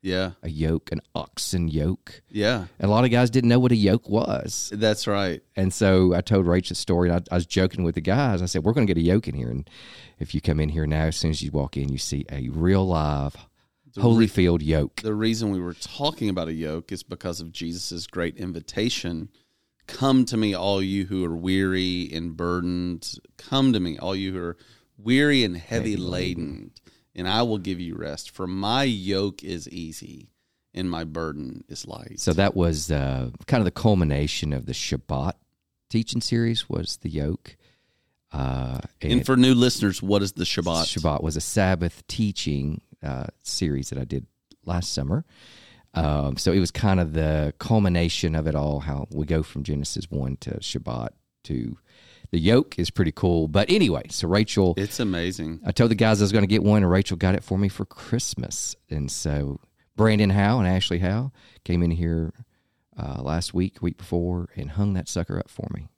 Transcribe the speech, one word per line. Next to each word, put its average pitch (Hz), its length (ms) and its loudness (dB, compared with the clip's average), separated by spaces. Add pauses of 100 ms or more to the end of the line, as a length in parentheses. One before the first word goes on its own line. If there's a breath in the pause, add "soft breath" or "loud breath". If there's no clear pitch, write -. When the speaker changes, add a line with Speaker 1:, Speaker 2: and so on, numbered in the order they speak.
Speaker 1:
Yeah. 92 280 -2 (120)
Speaker 2:
A - 60 -8
yoke, 78 440 -2
an 80 100 -4 (120)
oxen - 540 -4
yoke. 78 640 -2
Speaker 1:
Yeah. 104 340 0 (140)
Speaker 2:
And 98 100 2
a - 20 6
lot 113 140 6
of 123 60 4
guys 120 180 4
didn't 120 220 4
know 120 80 6
what 127 120 6
a 120 60 6
yoke 101 320 4
was. - 680 -2
Speaker 1:
That's 107 320 0
right. 98 360 -2 (140)
Speaker 2:
And 95 180 0
so 92 400 6
I 85 80 2
told 98 240 4
Rach 90 240 2
the 90 40 -6
story, 87 360 2
and 87 80 2 (120)
I, 87 40 -4
I - 0 -
was 87 100 2
joking 92 400 0
with 82 120 0
the 80 40 -2
guys. 101 400 2
I 90 60 -2
said, 87 180 -2
"We're 107 80 4
gonna 117 140 4
get 90 100 2
a 82 60 2
yoke 92 260 4
in 62 60 -6
here, 60 160 -4
and 67 180 -6 (500 loud breath)
if - 160 -8
you 76 60 0
come 76 180 2
in 78 120 2
here 78 160 0
now, 78 180 2
as 80 120 0
soon 80 160 0
as 76 100 -4
you 73 80 -4
walk 71 260 -2
in, 69 140 -2
you 67 80 -2
see - 340 -4
a 65 160 -6
real 90 380 2
live 73 500 0 (560)
Speaker 1:
The 101 80 -10
re- 113 260 6
Speaker 2:
Holyfield 85 380 4
yoke." 76 380 0
Speaker 1:
The 110 100 -4
reason 110 380 -2
we 92 100 -2
were 87 140 -8
talking 143 560 -4
about 87 180 -2
a 82 60 -6
yoke 80 380 -6
is 92 100 -10
because 87 400 -10
of 82 100 -14
Jesus's 85 540 -8
great 85 320 -6
invitation, 87 880 -6 (580)
"Come 131 380 4
to 117 140 -4
me, 104 160 0
all 98 260 0
you 95 240 -2
who 95 220 -4
are 82 100 -4
weary 92 760 0
and 82 240 -8
burdened. 87 840 -4 (180)
Come 135 380 0
to 107 60 0
me, 85 180 -4
all 92 180 -4
you 95 160 -6
who 95 100 -8
are 85 140 -8 (400 soft breath)
weary 131 480 2
and 87 140 -4
heavy 113 320 -4
Speaker 2:
Heavy 98 80 -2
laden. 90 480 -4
Speaker 1:
laden, 60 240 -12 (420 soft breath)
and 92 140 -8
I 107 160 0
will 110 160 0
give 90 220 -6
you 85 160 -8
rest. 76 340 -10
For 92 160 -8
my 101 380 -2
yoke 98 580 -2
is 87 260 -10
easy - 640 -14 (420)
and 92 160 -4
my 85 140 -4
burden 78 680 -8
is - 160 -12
light." - 360 -14
Speaker 2:
So - 140 2
that 196 200 4
was, 82 340 2
uh, 67 420 0 (180)
kind 123 120 4
of 104 40 4
the - 80 2
culmination 76 800 2
of 64 140 -4
the 64 60 -6
Shabbat 67 600 -4 (560)
teaching 113 320 -2
series 117 480 -2
was - 300 -6
the - 120 -6
yoke. 76 460 -4 (760)
Uh, 65 460 -4 (240)
Speaker 1:
And 78 100 0
Speaker 2:
and 123 140 2
Speaker 1:
for 131 100 4
new 127 180 8
listeners, 120 480 2
what 98 200 2
is 95 100 -2
the 90 120 -4
Shabbat? 82 400 0
Speaker 2:
Shabbat 78 380 0
was 80 140 -2
a 76 40 -2
Sabbath 92 640 0
teaching, 78 760 -2 (220)
uh, 65 240 -6 (160)
series 71 480 -4
that 67 80 -6
I 65 60 -4
did 62 220 -6 (380)
last 87 280 -4
summer. 87 320 -2 (720 loud breath)
Um, 73 420 0
so - 160 0
it 98 80 4
was 87 100 0
kind 95 300 2
of 78 140 -2
the 78 440 0
culmination 87 800 2
of 78 100 0
it 78 80 0
all, 73 260 0
how 71 300 -6
we 76 160 -4
go 80 160 2
from 71 220 -8
Genesis 71 440 -6
one 69 300 -4
to - 220 -8
Shabbat 58 480 -6 (360)
to 60 340 -6 (520 loud breath)
the 87 80 0
yoke 110 400 4
is 82 120 -2
pretty 85 200 0
cool. 82 380 2
But 98 200 2
anyway, 131 420 4
so - 180 -6
Rachel 98 480 4
Speaker 1:
It's 98 240 -4
amazing. 87 640 -4
Speaker 2:
I 95 60 0
told 117 180 4
the 110 60 4
guys 110 240 4
I 104 40 6
was 98 60 4
gonna 104 160 4
get 98 160 4
one, 104 220 6
and 87 80 4
Rachel 95 240 2
got 92 180 2
it - 80 -2
for 95 160 -2
me 101 100 2
for 98 160 -6
Christmas. - 920 -6 (120)
And 71 220 -4
so 71 480 -4 (380)
Brandon 107 340 6
Howe 101 300 4
and 92 80 2
Ashley 90 320 2
Howe 107 320 0 (320 soft breath)
came 87 180 2
in 85 80 4
here, 82 420 0 (640 soft breath)
uh, - 260 -8
last 80 300 -2
week, 92 300 -2
week 87 140 -2
before, 87 580 -4
and 71 160 -8
hung 101 220 0
that 92 160 -4
sucker 85 320 -4
up - 100 -10
for - 240 -10
me. - 220 -12